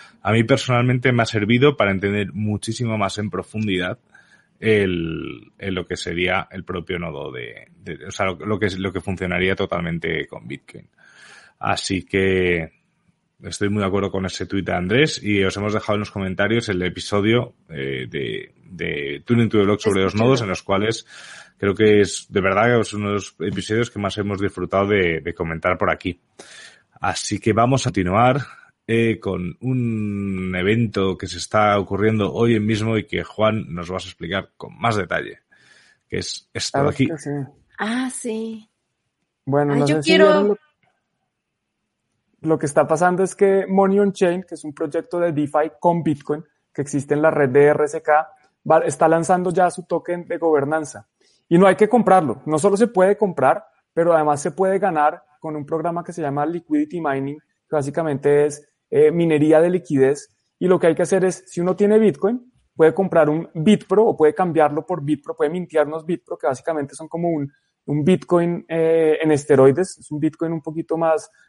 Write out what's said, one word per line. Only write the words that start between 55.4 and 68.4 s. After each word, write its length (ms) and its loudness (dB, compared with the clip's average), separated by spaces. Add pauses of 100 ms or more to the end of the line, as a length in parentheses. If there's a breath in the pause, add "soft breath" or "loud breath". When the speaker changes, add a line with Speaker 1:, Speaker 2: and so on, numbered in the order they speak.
Speaker 3:
un 120 -8
programa 360 -4
que 100 -12
se 100 -8
llama 240 -2
Liquidity 540 -2
Mining, 380 -4
que 380 -10
básicamente 720 0
es, 200 -6 (240)
eh, 200 6
minería 500 4
de 100 4
liquidez. 580 0 (300)
Y 80 -2
lo 120 4
que 80 2
hay 80 4
que 80 -2
hacer 220 2
es, 220 -2
si 140 -8
uno 160 0
tiene 220 4
Bitcoin, 540 0 (220)
puede 200 6
comprar 340 2
un 260 -2
Bitpro 520 4
o 100 2
puede 180 4
cambiarlo 520 0
por 180 -6
Bitpro, 320 -4
puede 140 0
mintear 360 -2
unos 200 -10
Bitpro, 320 -6
que 80 -4
básicamente 480 -4
son 140 -16
como 200 -4
un, 240 -4 (340)
un 180 -2
Bitcoin, 640 0